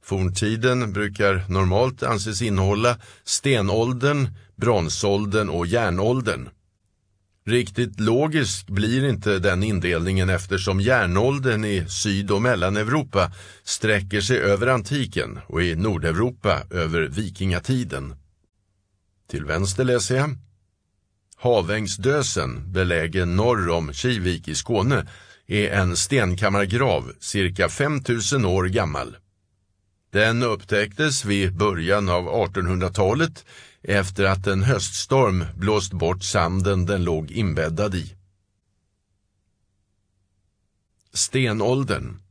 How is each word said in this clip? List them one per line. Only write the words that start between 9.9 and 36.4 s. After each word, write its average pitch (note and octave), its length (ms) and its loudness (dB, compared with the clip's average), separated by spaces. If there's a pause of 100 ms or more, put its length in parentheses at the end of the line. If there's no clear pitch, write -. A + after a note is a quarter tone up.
eftersom F#2+ 520 0
järnåldern A#2 840 2
i F#2+ 240 0
Syd- G2 420 0
och G2+ 100 2
Mellaneuropa G#2 920 0 (320)
sträcker G#2 580 -2
sig F#2+ 160 2
över G2+ 300 2
antiken A2+ 800 -2
och E2+ 160 0
i E2+ 120 0
Nordeuropa F2+ 960 0
över E2 320 -2
vikingatiden. F2 1120 -4 (1120)
Till D2+ 160 -8
vänster F#2+ 380 -2
läser B2 320 0
jag: C#3 200 0 (1000)
Havängsdösen, G2 1400 0
belägen F2 640 0
norr G#2+ 340 2
om E2 240 0
Kivik F2+ 540 -2
i D#2 80 -6
Skåne, A2 520 0 (400)
är G#2 240 0
en F#2 240 2
stenkammargrav G2 1200 0
cirka F#2 500 -2
femtusen C3+ 760 -2
år F#2 200 2
gammal. D2+ 520 -2 (960)
Den A2+ 320 2
upptäcktes A2 840 -2
vid G2 320 0
början F#2+ 520 2
av F2+ 200 0
artonhundratalet F#2+ 1160 0 (380)
efter G2 400 0
att F#2+ 240 2
en F#2+ 160 2
höststorm G#2+ 840 2 (100)
blåst G2 380 0
bort F#2 300 -2
sanden F#2 640 0